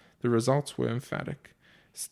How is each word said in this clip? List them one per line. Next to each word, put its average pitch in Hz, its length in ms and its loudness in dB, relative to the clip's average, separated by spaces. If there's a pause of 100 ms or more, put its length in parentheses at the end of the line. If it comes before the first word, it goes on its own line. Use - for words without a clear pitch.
(220)
the 123 80 2
results 123 480 2
were 123 120 0
emphatic. - 640 -6 (400)
S-, - 180 -12